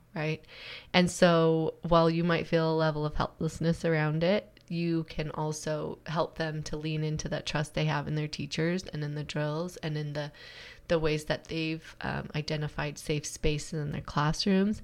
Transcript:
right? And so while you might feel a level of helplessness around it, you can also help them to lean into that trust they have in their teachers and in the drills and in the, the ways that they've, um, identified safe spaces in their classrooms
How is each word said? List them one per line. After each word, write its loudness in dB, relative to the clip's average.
right? -4
And 4
so 6
while 6
you 2
might 2
feel 2
a 2
level 2
of -4
helplessness 0
around 2
it, 2
you 0
can -4
also -4
help -2
them -2
to -6
lean -2
into -2
that -4
trust -2
they 0
have 0
in -2
their -2
teachers -2
and -8
in -6
the -6
drills -4
and -4
in -4
the, -6
the 4
ways 2
that -2
they've, -4
um, -4
identified -4
safe -2
spaces 0
in -4
their -4
classrooms 2